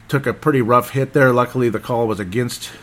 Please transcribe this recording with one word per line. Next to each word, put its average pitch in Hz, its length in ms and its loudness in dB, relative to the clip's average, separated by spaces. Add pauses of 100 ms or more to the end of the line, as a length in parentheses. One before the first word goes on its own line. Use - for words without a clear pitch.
(120)
took 135 140 -2
a 117 80 0
pretty 143 260 0
rough 120 300 2
hit 135 240 -4
there. 131 180 6
Luckily, 120 380 0
the 104 100 -4
call 117 260 -2
was 107 140 -4
against 113 500 -6 (120)